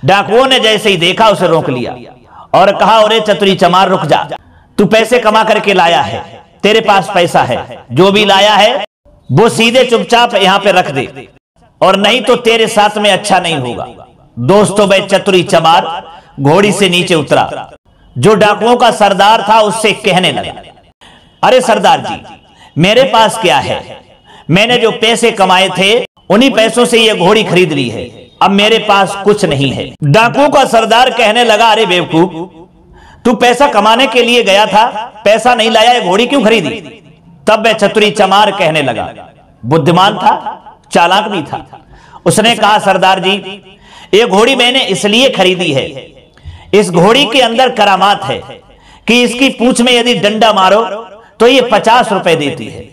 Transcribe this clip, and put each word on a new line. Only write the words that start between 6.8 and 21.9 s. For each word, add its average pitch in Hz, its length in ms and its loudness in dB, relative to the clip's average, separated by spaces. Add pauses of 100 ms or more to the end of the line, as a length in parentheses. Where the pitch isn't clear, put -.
पास 196 320 0
पैसा 175 300 0
है, 120 480 -8
जो 175 200 2
भी 208 140 0
लाया 196 280 2
है 220 320 0 (460)
वो 196 180 4
सीधे 240 360 0
चुपचाप 233 500 0
यहाँ 190 240 2
पे 202 120 0
रख 175 200 0
दे 131 360 -10 (540)
और 185 140 0
नहीं 208 260 -2
तो 240 140 0
तेरे 226 320 0
साथ 208 300 0
में 208 140 0
अच्छा 190 280 0
नहीं 170 180 -4
होगा।" 123 300 -8 (520)
दोस्तों, 196 480 2
वह 190 120 2
चतुरी 185 440 0
चमार 165 600 0 (360)
घोड़ी 175 320 2
से 190 180 -2
नीचे 175 260 -2
उतरा, 131 560 -4 (460)
जो 180 180 2
डाकुओं 208 420 0
का 240 140 2
सरदार 202 580 2
था 220 120 4
उससे 214 300 0
कहने 180 400 -2
लगा, 101 220 -10 (920)
"अरे 214 180 2
सरदार 202 380 0